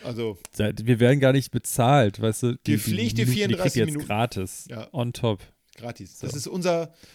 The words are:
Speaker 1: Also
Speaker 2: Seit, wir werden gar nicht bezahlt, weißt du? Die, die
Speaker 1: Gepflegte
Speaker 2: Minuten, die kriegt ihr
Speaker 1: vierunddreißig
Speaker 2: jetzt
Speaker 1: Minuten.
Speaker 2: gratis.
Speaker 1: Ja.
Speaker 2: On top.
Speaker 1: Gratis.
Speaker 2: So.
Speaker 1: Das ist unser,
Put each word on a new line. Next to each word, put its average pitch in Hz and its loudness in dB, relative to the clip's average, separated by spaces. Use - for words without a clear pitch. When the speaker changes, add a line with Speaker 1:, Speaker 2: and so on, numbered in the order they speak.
Speaker 1:
Also 113 -6
Speaker 2:
Seit, 107 -4
wir 117 4
werden 127 6
gar 131 6
nicht 135 0
bezahlt, 120 2
weißt 110 -2
du? 120 2
Die, 127 -8
die - -2
Speaker 1:
Gepflegte 107 0
Speaker 2:
Minuten, 110 -2
die 220 0
kriegt 123 2
ihr 202 0
Speaker 1:
vierunddreißig 180 0
Speaker 2:
jetzt 110 4
Speaker 1:
Minuten. 147 -4
Speaker 2:
gratis. 104 -4
Speaker 1:
Ja. 113 -12
Speaker 2:
On 120 -4
top. 110 -2
Speaker 1:
Gratis. 113 -16
Speaker 2:
So. - -10
Speaker 1:
Das - -8
ist 110 -8
unser, 170 -2